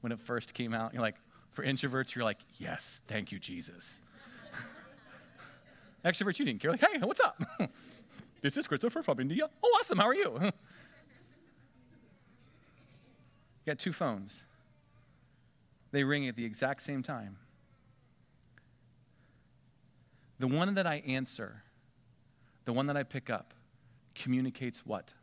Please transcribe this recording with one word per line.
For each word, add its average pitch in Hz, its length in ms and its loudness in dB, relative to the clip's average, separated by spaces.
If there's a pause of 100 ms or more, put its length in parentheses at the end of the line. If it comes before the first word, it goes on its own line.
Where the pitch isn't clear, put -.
When 117 120 -4
it 110 80 -8
first - 340 -6
came 120 180 -4
out, 113 220 -2
you're 120 80 0
like, 110 140 2 (340)
for - 120 -6
introverts, 131 520 0
you're 123 100 -2
like, 107 160 0 (180)
"Yes, - 480 -6
thank 104 260 -4
you, 98 60 -8
Jesus." - 640 -10 (2000)
Extrovert, 180 340 2
you 285 60 0
didn't 110 160 0
care. 151 100 2
Like, 233 100 2
"Hey, 359 200 6
what's 208 200 0
up? - 220 4 (160)
<laughs> - 120 0 (720)
This 139 140 2
is 294 100 -2
Christopher 233 360 0
from 131 180 2
India. 180 300 0 (120)
Oh, 466 180 8
awesome. 214 180 0
How 208 80 8
are 247 80 6
you?" 170 300 0
<laughs> 208 60 4 (3250)
You 156 60 0
got 143 60 -4
two 180 140 -2
phones. 107 520 -4 (1500)
They 143 100 6
ring 139 240 4
at 120 100 -4
the 117 100 -2
exact 131 360 -2
same 139 200 -4
time. 110 340 -6 (3000)
The 131 80 0
one 165 280 4
that 190 120 4
I 151 200 0
answer, 120 560 -4 (1000)
the 123 80 -2
one 131 140 4
that 143 100 0
I 143 60 2
pick 131 260 -6
up, 113 240 -4 (640)
communicates 127 720 -2
what? - 260 -6 (100)